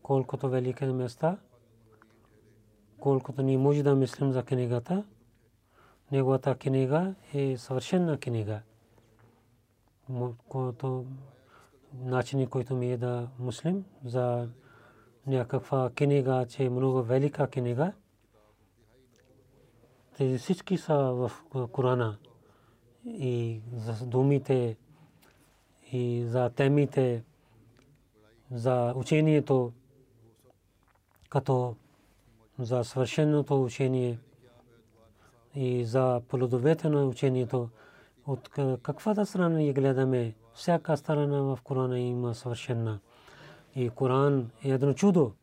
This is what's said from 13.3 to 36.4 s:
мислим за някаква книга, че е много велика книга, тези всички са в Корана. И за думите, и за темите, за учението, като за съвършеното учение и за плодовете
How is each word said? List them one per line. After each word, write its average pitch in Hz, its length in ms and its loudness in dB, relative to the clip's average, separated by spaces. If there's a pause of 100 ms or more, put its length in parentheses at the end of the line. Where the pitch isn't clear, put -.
мислим 160 460 -4 (200)
за 120 440 -2 (800)
някаква 131 640 0
книга, 131 580 2
че 135 160 -2
е 127 60 0
много 127 320 2
велика 135 440 2
книга, 127 460 -2 (2250)
тези 131 220 2
всички 180 380 -2
са - 180 0
в 127 380 0 (400)
Корана. 123 460 2 (880)
И 123 560 -4 (120)
за 117 340 -8
думите, 131 680 2 (1160)
и 120 320 -2
за 120 260 0
темите, 135 760 2 (1300)
за 123 460 0
учението, 143 760 4 (1600)
като 127 480 0 (840)
за 123 260 -2
съвършеното 143 800 2
учение 123 540 -2 (1400)
и 123 300 -2
за 123 440 2
плодовете 131 600 2